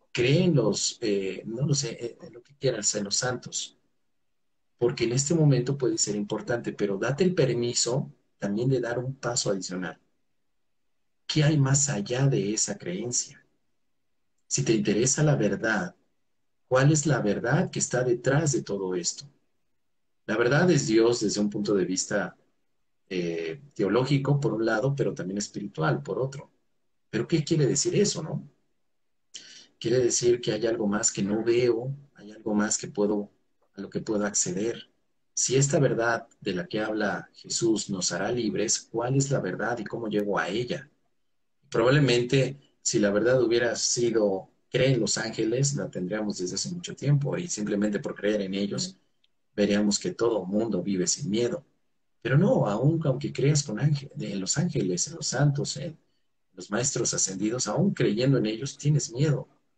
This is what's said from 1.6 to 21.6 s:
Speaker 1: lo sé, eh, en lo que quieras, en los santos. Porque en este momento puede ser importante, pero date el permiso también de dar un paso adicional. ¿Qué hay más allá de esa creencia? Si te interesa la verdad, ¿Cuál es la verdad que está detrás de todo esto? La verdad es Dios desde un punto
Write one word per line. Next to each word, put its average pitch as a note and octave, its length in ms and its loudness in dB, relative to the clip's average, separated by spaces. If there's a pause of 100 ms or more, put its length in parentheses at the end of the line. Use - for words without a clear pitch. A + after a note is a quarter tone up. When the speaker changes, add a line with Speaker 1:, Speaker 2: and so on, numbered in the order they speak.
Speaker 1:
lo D#3 60 2
sé, A2+ 200 -2
eh, A#2 280 -10
en - 140 -20
lo - 80 -20
que - 140 -20
quieras, A#2 380 -2
en G#2 100 -4
los G2 120 -4
santos. - 600 -6 (1000)
Porque A#2+ 280 0
en A2+ 80 0
este C#3 220 2
momento C#3 440 4
puede A2 180 0
ser G#2 200 -2
importante, G#2 580 -4
pero G2 240 -2
date C3 260 0
el F3+ 100 2
permiso A#2+ 800 0 (260)
también G#2 300 -2
de C3 120 2
dar A#2 180 -4
un B2+ 160 -6
paso - 360 -4
adicional. F#2 480 -6 (1300)
¿Qué D3+ 180 2
hay D#3 120 4
más C3+ 320 2
allá A2+ 380 -2
de G#2 260 0
esa G#2+ 240 -4
creencia? G#2+ 640 -6 (1040)
Si - 180 -2
te A2+ 100 2
interesa G#2+ 480 2
la D3+ 140 4
verdad, G2 580 -2 (760)
¿Cuál C3+ 220 6
es D#3 140 2
la B2 140 2
verdad A2 500 0
que - 100 -6
está B2 220 0
detrás B2+ 500 2
de G#2+ 100 0
todo G2 320 -4
esto? - 320 -6 (1000)
La A2 120 -4
verdad C#3+ 320 4
es C#3 160 4
Dios A2+ 340 4
desde G#2 200 0
un G#2 100 0
punto G#2 240 -2